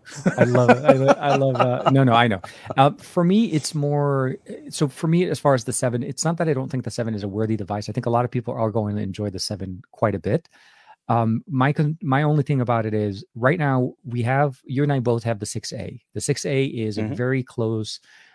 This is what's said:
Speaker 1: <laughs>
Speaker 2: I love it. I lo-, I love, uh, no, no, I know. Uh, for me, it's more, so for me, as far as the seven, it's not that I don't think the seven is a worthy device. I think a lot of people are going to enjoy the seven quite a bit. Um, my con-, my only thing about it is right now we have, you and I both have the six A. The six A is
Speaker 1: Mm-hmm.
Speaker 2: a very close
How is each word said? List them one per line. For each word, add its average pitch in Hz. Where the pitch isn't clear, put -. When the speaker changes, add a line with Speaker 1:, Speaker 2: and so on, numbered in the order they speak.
Speaker 1:
<laughs> -
Speaker 2:
I 123
love 123
it. 135
I 143
lo-, 135
I 143
love, 135
uh, 127
no, 135
no, 123
I 117
know. 98
Uh, 139
for -
me, 202
it's 156
more, 143
so 147
for -
me, 170
as 147
far 143
as 127
the 127
seven, 120
it's -
not 165
that 165
I 147
don't 131
think 131
the 110
seven 113
is 101
a 104
worthy 110
device. 104
I 107
think 117
a 120
lot 120
of 120
people -
are 113
going 104
to 104
enjoy 101
the 92
seven 95
quite 104
a 92
bit. 110
Um, 117
my 131
con-, 156
my 143
only 151
thing 143
about 117
it 107
is 104
right 127
now 135
we 120
have, 135
you 131
and 147
I 139
both 117
have 117
the 104
six -
A. -
The 107
six -
A 135
is 110
Speaker 1:
Mm-hmm. 107
Speaker 2:
a -
very 127
close 110